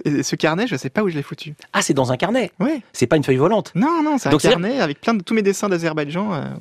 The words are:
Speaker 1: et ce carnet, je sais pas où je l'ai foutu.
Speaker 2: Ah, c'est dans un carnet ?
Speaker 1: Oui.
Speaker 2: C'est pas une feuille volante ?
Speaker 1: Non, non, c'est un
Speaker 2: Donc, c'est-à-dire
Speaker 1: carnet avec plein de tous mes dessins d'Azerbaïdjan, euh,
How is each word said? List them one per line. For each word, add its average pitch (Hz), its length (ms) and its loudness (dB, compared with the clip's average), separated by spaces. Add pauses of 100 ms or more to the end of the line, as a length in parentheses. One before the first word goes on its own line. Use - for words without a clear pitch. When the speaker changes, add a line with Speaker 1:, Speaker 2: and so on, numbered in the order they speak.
Speaker 1:
et 143 160 2
ce 147 140 -4
carnet, 170 320 2
je 185 80 -4
sais 135 160 -6
pas 214 100 0
où 202 80 0
je 160 60 -4
l'ai 143 80 -4
foutu. 151 320 -14 (180)
Speaker 2:
Ah, 196 80 2
c'est 165 140 0
dans 131 160 2
un 127 60 0
carnet ? 220 420 -2
Speaker 1:
Oui. 262 240 0 (100)
Speaker 2:
C'est 123 140 0
pas 160 100 4
une 139 60 2
feuille 131 140 2
volante ? 180 360 2
Speaker 1:
Non, 302 300 2
non, 302 160 2
c'est - 80 -4
un 143 40 2
Speaker 2:
Donc, 151 100 4
c'est-à-dire 170 200 4
Speaker 1:
carnet 247 180 -2
avec 156 220 -2
plein 226 140 0
de 185 80 -2
tous - 100 -4
mes 220 80 2
dessins 196 280 0
d'Azerbaïdjan, 165 640 -2
euh, 135 100 -4 (180)